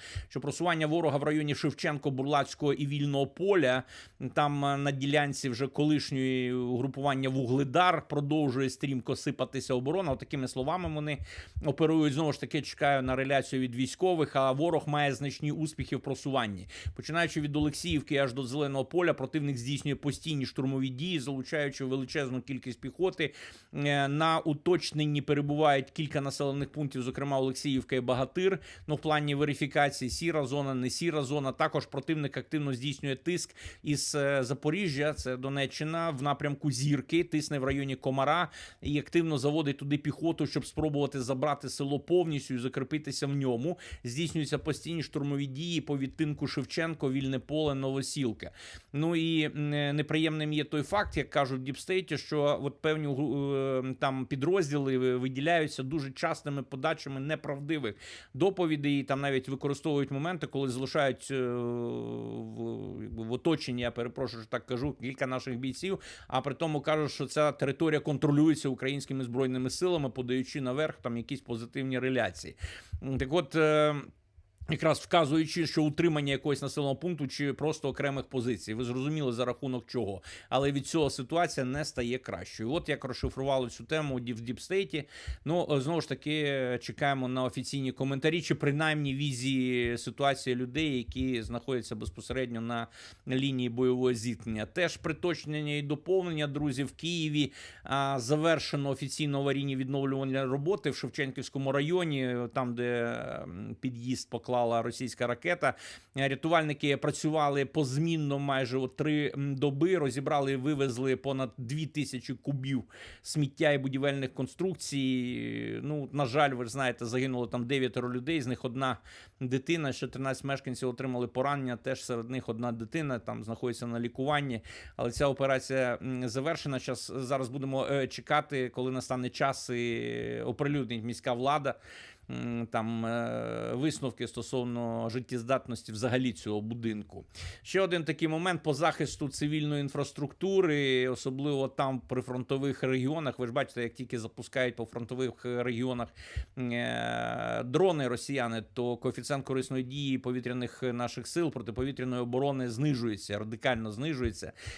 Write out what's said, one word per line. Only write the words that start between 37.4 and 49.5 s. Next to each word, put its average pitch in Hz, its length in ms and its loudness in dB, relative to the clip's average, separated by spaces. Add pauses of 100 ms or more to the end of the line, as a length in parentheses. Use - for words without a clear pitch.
в 131 60 0
районі 139 320 0
Комара 139 520 2 (340)
і 147 160 0
активно 160 400 2
заводить 143 400 2
туди 143 200 0
піхоту, 156 480 0
щоб - 200 -2
спробувати 143 540 0
забрати 135 480 0
село 143 320 -2
повністю 160 540 2
і 123 40 0
закріпитися 139 680 -2
в 139 100 0
ньому. 135 420 0 (260)
Здійснюються 147 540 -2
постійні 151 440 -2
штурмові 143 440 -2
дії 156 340 -2
по 147 180 -2
відтинку 143 480 -2
Шевченко, 151 640 -2
Вільне 135 260 0
поле, 147 360 0
Новосілка. 135 760 -2 (420)
Ну 165 240 2
і, 160 260 4
м, 147 320 0